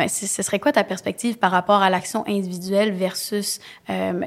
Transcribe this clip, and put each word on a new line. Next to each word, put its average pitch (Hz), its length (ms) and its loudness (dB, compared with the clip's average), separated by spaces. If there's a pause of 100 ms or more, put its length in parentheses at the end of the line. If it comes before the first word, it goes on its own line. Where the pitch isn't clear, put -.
c-, - 200 -4
ce - 140 -4
serait 196 180 -2
quoi 294 120 2
ta 208 140 4
perspective 208 520 -4
par 185 140 4
rapport 190 300 4
à 190 80 6
l'action 185 380 -2
individuelle 196 640 0
versus, 190 680 -4 (300)
euh, 190 240 -2 (140)